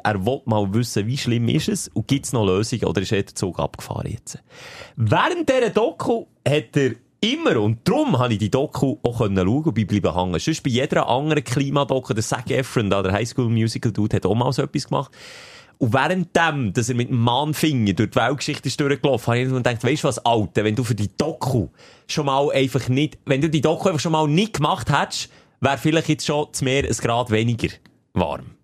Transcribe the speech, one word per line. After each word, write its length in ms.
er 220
will 180
mal 300
wissen, 320
wie 120
schlimm 300
ist 200
es 200
und 200
gibt's 240
noch 120
Lösungen 400
oder 160
ist 120
er 100
der 120
Zug 260
abgefahren 500
jetzt? 280
Während 520
dieser 220
Doku 560
hat 300
er 160
immer, 380
und 200
darum 300
habe 160
ich 40
die 120
Doku 520
auch 160
können 200
schauen 260
und 100
bin 120
bleiben 280
hängen. 240
Sonst 240
bei 80
jeder 380
anderen 340
Klimadoku, 680
der 100
Zac 280
Efron, 400
da, 120
der 100
High 140
School 220
Musical 420
Dude, 260
hat 100
auch 80
mal 180
so 100
etwas 260
gemacht. 220
Und 160
währenddem, 800
dass 160
er 40
mit 140
dem 100
Mahnfinger 760
durch 160
die 60
Weltgeschichte 520
ist 100
durchgelaufen, 500
habe 100
ich 60
irgendwann 180
gedacht, 220
weisst 200
du 40
was, 100
Alter, 460
wenn 120
du 80
für 100
die 220
Doku 520
schon 200
mal 260
einfach 380
nicht, 340
wenn 160
du 80
die 140
Doku 260
einfach 120
schon 120
mal 160
nicht 280
gemacht 380
hättest, 360
wär 180
vielleicht 320
jetzt 160
schon 260
das 80
Meer 240
ein 100
Grad 360
weniger 380
warm. 320